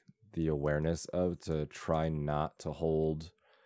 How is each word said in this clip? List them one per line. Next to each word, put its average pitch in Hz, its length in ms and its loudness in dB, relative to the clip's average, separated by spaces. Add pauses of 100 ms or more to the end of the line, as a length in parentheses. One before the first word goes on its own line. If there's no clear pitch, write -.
(340)
the 80 140 2
awareness 76 580 2
of, 87 340 0
to 78 260 0
try 80 440 0
not 76 500 -2
to 78 120 -6
hold 78 580 0 (360)